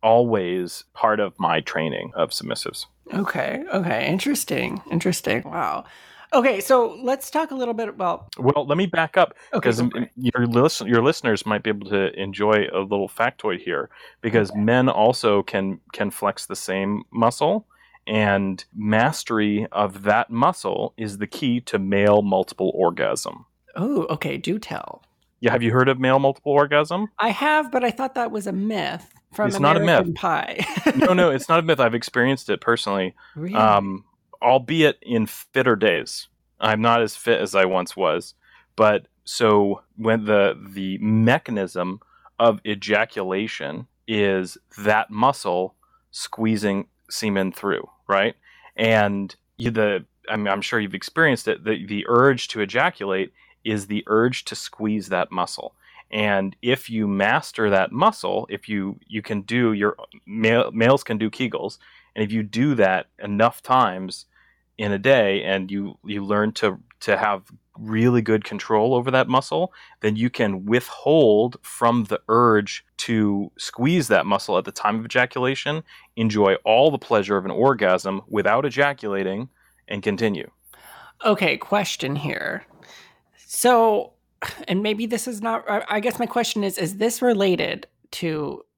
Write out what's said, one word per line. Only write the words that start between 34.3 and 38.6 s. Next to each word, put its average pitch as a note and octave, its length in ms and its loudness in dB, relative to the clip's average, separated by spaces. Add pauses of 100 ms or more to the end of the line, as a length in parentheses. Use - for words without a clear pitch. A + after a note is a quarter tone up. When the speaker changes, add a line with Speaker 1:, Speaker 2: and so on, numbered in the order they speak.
Speaker 1:
albeit C3+ 600 4
in A2+ 240 0
fitter B2 500 0
days. F#2 520 0 (320)
I'm G#2+ 220 2
not A#2 200 4
as A2 140 -2
fit - 260 0
as G2+ 140 -2
I F#2+ 100 6
once F#2 320 -2
was. E2+ 380 0 (400)